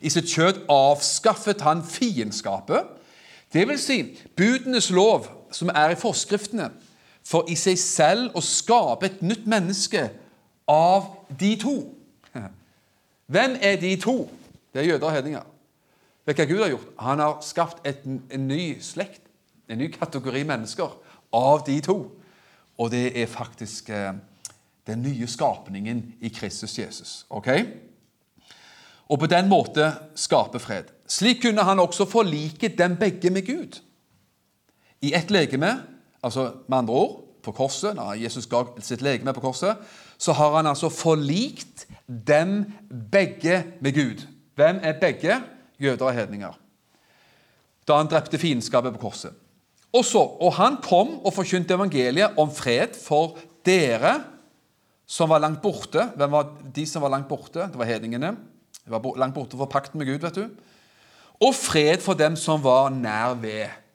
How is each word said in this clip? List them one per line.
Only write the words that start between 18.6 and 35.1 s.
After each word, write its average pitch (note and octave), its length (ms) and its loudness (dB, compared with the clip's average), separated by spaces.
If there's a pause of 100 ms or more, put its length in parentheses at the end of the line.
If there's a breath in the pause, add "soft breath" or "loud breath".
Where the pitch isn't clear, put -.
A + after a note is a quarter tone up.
slekt, - 460 -12 (420)
en A#2 140 -6
ny D#3+ 100 -4
kategori C3+ 560 -6
mennesker B2+ 480 -6 (400 soft breath)
av C#3 320 4
de C#3 160 0
to. G3 140 0 (800 soft breath)
Og A#2 140 -2
det B2 280 -2
er A#2 80 -2
faktisk, A#2 640 -12
eh, G2+ 240 -4 (720 loud breath)
den A2+ 160 -6
nye B2 240 -4
skapningen A2 960 -6
i A#2 80 -6
Kristus - 500 -10
Jesus. - 500 -14
Ok? G#2 180 -6 (1600 soft breath)
Og C#3+ 100 0
på D#3+ 80 2
den F3+ 220 6
måte D3+ 420 4 (240)
skape A#2+ 440 2
fred. F#2+ 240 -6 (240)
Slik A#3+ 340 2
kunne G#3+ 220 2
han G3 160 4
også F3+ 260 2
forlike F3 600 0 (100)
dem F3+ 200 2
begge F3+ 320 0
med F#3+ 160 0
Gud. D4 340 -8 (1200)
I C#3 120 -2